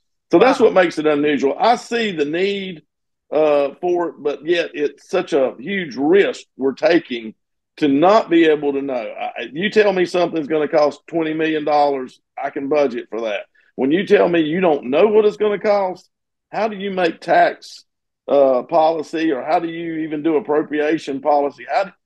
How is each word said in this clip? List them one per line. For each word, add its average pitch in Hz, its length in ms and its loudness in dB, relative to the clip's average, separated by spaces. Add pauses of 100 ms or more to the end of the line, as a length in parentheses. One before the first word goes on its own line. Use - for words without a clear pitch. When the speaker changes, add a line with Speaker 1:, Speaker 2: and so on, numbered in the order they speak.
(320)
Speaker 1:
So 170 80 6
that's 262 200 4
Speaker 2:
Wow. 226 80 6
Speaker 1:
what - 80 0
makes 180 240 2
it 151 80 -2
unusual. 147 520 0
I 226 160 2
see 226 360 -4
the 156 140 -2
need, 185 580 -4 (480)
uh, 147 500 2
for 175 280 -2
it, - 100 -12
but 143 260 -6
yet 165 280 -2
it's - 360 -6
such 180 240 -2
a 131 260 0
huge 165 380 -6
risk 151 480 2 (100)
we're 131 180 -2
taking 123 600 -2 (440)
to 156 120 2
not 175 400 4
be 165 160 4
able 147 280 2
to 139 80 -4
know. 139 120 -6
I, 117 580 -8
you 175 180 -4
tell 208 220 4
me 185 140 0
something's 165 420 -2
gonna 151 220 -2
cost 151 380 0
twenty 160 260 -4
million 156 320 -2
dollars, 143 560 0 (200)
I 139 100 -6
can 139 180 -6
budget 135 400 0
for 117 120 -8
that. 104 260 -6 (280)
When 131 160 0
you 175 160 0
tell 190 220 4
me 170 120 0
you 156 200 -2
don't 156 240 0
know 151 220 2
what 214 180 4
it's 208 120 0
gonna 208 220 -2
cost, 202 500 -2 (440)
how 196 160 -2
do 208 80 -10
you 196 140 -6
make 180 280 -2
tax, 165 640 0 (460)
uh, 131 340 4
policy, 160 680 0
or 123 120 -4
how 156 160 0
do 170 80 -4
you 165 280 -8 (100)
even 151 180 -6
do 160 140 2
appropriation 151 800 -2
policy? 143 480 -2
How, 185 240 -2 (140)